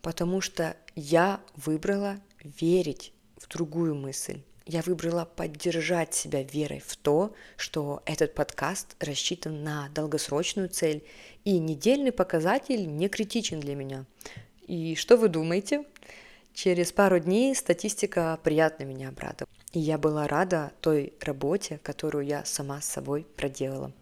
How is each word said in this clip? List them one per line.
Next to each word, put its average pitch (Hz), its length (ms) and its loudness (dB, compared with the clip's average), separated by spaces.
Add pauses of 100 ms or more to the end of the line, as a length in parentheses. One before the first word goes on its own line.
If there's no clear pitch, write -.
потому 175 400 -2
что 160 340 -4 (200)
я 170 440 4 (160)
выбрала 196 600 -2 (260)
верить 165 680 0 (240)
в - 100 -20
другую 160 460 -2
мысль. 139 480 -6 (240)
Я 165 160 -2
выбрала 170 440 -2
поддержать 170 920 -2
себя 147 260 -2
верой 143 420 -6
в - 120 -10
то, 175 400 2 (200)
что 143 520 -6
этот 156 260 0
подкаст - 680 -4
рассчитан 151 640 -4
на 147 260 -6
долгосрочную 156 800 -2
цель, 156 340 0 (400)
и 190 160 4
недельный 220 540 2
показатель 190 760 2
не 156 220 0
критичен 220 500 -2
для 143 160 -4
меня. 135 300 -8 (600)
И 165 300 -2
что 233 220 8
вы 226 100 6
думаете? 180 580 0 (680)
Через 175 380 2
пару 190 280 6
дней 214 360 4
статистика 170 840 0
приятно 156 440 4
меня 135 240 -8
обрадовала. - 400 -8 (240)
И 170 60 0
я 156 180 2
была 151 300 2
рада 156 440 0 (100)
той 151 380 2
работе, 147 640 -2
которую 147 440 -4
я 143 200 -2
сама 139 340 -6
с 151 60 -8
собой 139 400 -4 (100)
проделала. 135 560 -4 (100)